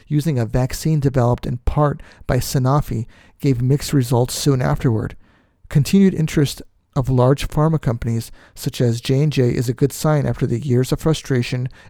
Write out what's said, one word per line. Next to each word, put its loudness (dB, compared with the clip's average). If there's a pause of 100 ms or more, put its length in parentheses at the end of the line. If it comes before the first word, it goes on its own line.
using 0
a 0
vaccine 0
developed 2
in -4
part 0 (240)
by 0
Sanofi 0 (340)
gave 0
mixed 0
results 2
soon 0
afterward. -2 (540)
"Continued 4
interest 0 (340)
of -2
large 2
pharma 0
companies -4 (240)
such -6
as 0
J 0
and 2
J 2
is -2
a -2
good 0
sign 0
after -2
the -2
years 0
of -2
frustration -2 (200)